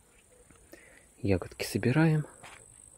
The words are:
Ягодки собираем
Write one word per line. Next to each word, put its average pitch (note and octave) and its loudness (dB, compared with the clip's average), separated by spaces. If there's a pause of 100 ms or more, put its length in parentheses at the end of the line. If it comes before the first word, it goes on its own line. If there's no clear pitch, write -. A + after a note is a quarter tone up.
(1200)
Ягодки - -2
собираем D3+ 0 (720)